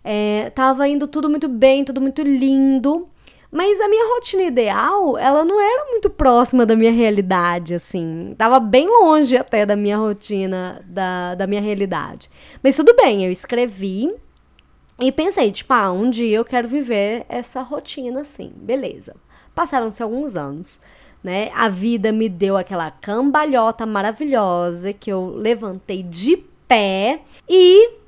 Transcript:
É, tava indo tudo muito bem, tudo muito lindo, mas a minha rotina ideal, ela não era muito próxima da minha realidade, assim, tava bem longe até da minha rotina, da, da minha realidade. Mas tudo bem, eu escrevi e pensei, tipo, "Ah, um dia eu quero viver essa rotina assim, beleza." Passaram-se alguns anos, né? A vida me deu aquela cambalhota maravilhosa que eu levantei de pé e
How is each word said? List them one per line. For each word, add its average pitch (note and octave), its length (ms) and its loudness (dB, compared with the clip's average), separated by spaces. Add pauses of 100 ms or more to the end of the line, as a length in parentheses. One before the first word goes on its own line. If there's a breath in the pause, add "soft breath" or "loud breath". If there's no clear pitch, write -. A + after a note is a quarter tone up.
É, G#3 500 -2
tava C4+ 360 0
indo C#4+ 200 -2
tudo D4+ 220 -2
muito D4+ 200 -2
bem, C4 340 4
tudo C4+ 160 -6
muito C4+ 220 -2
lindo, C4+ 880 2 (420 soft breath)
mas F#4+ 300 0
a G#4 80 2
minha A4 240 2
rotina G#4+ 300 -2
ideal, C4 760 0
ela C#4+ 260 2
não F#4+ 160 2
era B4+ 320 0
muito A4+ 180 0
próxima B3 560 4
da A3 80 2
minha A3+ 180 4
realidade, F#3 840 0
assim, E3+ 640 -8
tava A#3+ 240 4
bem A#3+ 260 2
longe D#4 480 4
até A#3+ 300 0
da G3+ 100 0
minha G#3 220 -2
rotina, F#3+ 880 -6
da, F3+ 500 -6
da F#3+ 120 -4
minha G3+ 140 -2
realidade. G3 680 -6 (340 loud breath)
Mas C#4 120 4
tudo F#4 200 6
bem, A#3 300 4
eu F#3 60 -2
escrevi G3+ 840 -4 (880)
e B3+ 100 2
pensei, D#4 400 0
tipo, - 220 -4
"Ah, G3+ 180 0
um G3 180 -2
dia A3+ 280 -2
eu A#3 80 -2
quero A#3+ 220 -4
viver A#3 600 -4
essa B3 340 -8
rotina C4 600 -10
assim, - 340 -12
beleza." A3 600 -8 (380 soft breath)
Passaram-se A#3+ 500 -4
alguns A#3+ 320 -6
anos, D3 440 -10 (440 soft breath)
né? G3 320 -6
A A#3 140 0
vida G#3 420 -2
me A3 180 0
deu G3 280 -2
aquela F3 340 -6
cambalhota A#3+ 960 0
maravilhosa G3+ 1080 -2
que G3+ 180 -10
eu F#3 240 -4
levantei G3+ 680 -6
de F#3 400 -2 (240)
pé G#3 540 0 (280 soft breath)
e F#4 420 8 (160)